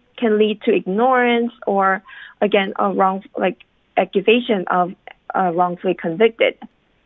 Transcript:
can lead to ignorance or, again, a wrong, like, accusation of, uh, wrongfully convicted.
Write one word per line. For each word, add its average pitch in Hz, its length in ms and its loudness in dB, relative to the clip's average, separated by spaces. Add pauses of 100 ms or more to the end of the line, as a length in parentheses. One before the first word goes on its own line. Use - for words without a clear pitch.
(160)
can 214 240 0
lead 214 220 0
to 226 120 0
ignorance 240 760 0 (160)
or, 196 340 0 (380)
again, 202 400 0
a 202 140 0
wrong, 190 280 0 (160)
like, 196 220 -2 (380)
accusation 202 680 0
of, 180 260 0 (400)
uh, 185 200 0
wrongfully 180 400 -2
convicted. 180 640 0 (500)